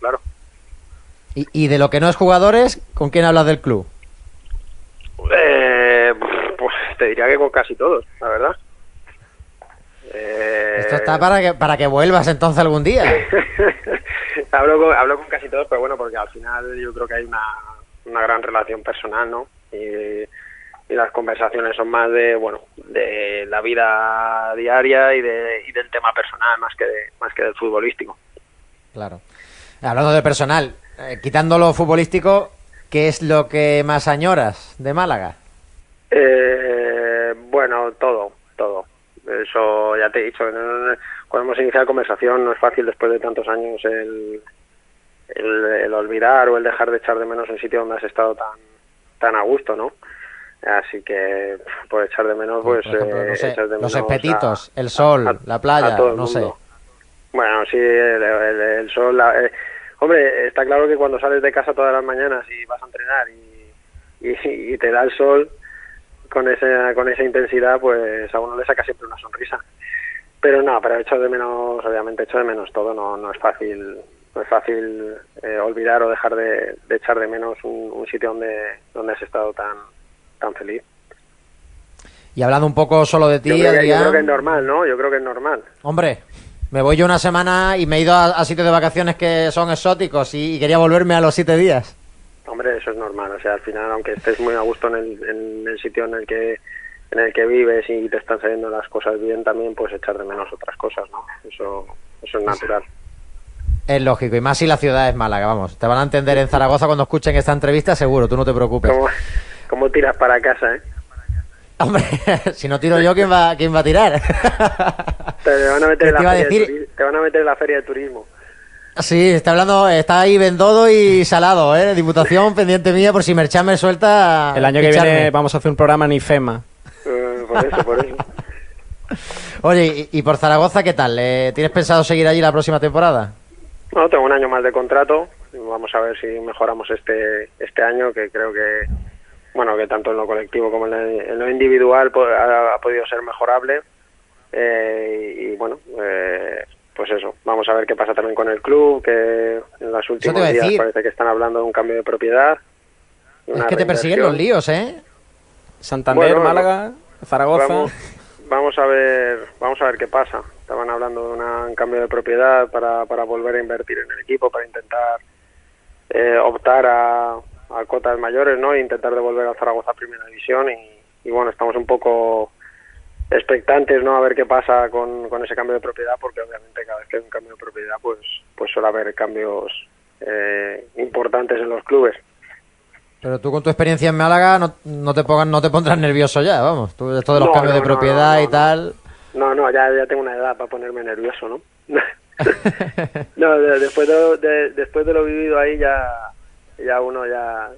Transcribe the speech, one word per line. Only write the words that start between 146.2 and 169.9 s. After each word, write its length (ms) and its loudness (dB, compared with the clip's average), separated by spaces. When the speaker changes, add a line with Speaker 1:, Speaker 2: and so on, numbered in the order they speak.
Speaker 1:
pues 160 -6
eso, 240 -6
vamos 240 -2
a 60 2
ver 120 0
qué 100 -4
pasa 180 -2
también 200 -4
con 140 -2
el 120 -4
club, 420 2
que 580 0
en 120 -8
los 120 -4
Speaker 2:
Eso 20 -14
te 60 -4
Speaker 1:
últimos 260 -2
Speaker 2:
iba 80 2
a 60 2
Speaker 1:
días 120 2
Speaker 2:
decir. 140 2
Speaker 1:
parece 240 0
que 60 -2
están 200 -2
hablando 320 0
de 40 -2
un 80 -4
cambio 240 -2
de 60 -4
propiedad, 560 2
Speaker 2:
Es 80 -6
Speaker 1:
una 120 0
Speaker 2:
que 100 0
te 100 0
persiguen 340 0
Speaker 1:
reinversión. 340 2
Speaker 2:
los 100 0
líos, 40 -6
¿eh? 340 -4
Speaker 3:
Santander, 540 2
Speaker 1:
Bueno, 100 4
Speaker 3:
Málaga, 480 0
Zaragoza. 440 2
Speaker 1:
vamos, 240 -2
vamos 300 0
a 80 2
ver, 520 2
vamos 200 -4
a 60 0
ver 120 0
qué 100 -6
pasa. 340 -2
Estaban 280 -8
hablando 380 -6
de 60 -8
una, 320 -6
un 80 -10
cambio 260 -2
de 80 -2
propiedad 640 2
para, 360 -2
para 180 -4
volver 320 -4
a 40 -2
invertir 380 -8
en 120 -10
el 100 -12
equipo, 300 -2
para 160 -8
intentar, 540 -6
eh, 260 2
optar 500 4
a, 480 2
a 520 -12
cotas 320 -2
mayores, 400 0
¿no? 160 0
E 60 2
intentar 340 -4
devolver 320 -2
a 80 -4
Zaragoza 380 -4